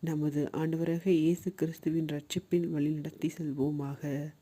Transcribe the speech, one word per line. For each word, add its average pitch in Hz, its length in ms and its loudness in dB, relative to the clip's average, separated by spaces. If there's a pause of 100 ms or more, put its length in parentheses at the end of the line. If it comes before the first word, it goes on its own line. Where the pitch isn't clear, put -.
நமது 151 520 0
ஆண்டவராகிய 165 540 0
இயேசு 175 480 4
கிறிஸ்துவின் 160 500 0
ரட்சிப்பில் 165 720 0
வழிநடத்தி 151 640 0
செல்வோமாக. 143 1040 -2